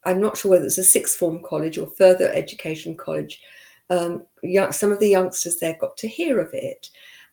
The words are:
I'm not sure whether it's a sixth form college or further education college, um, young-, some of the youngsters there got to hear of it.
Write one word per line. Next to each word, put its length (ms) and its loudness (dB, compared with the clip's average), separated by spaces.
I'm 120 0
not 200 -2
sure 140 0
whether 120 6
it's 140 -2
a 60 -2
sixth 340 2
form 240 -2
college 340 -6
or 120 -6
further 440 4
education 640 -8
college, 460 -10
um, 320 -2
young-, 300 2
some 180 0
of 80 0
the 120 4
youngsters 480 0
there 200 -4
got 200 -6
to 100 -6
hear 320 -2
of 140 -4
it. 340 -10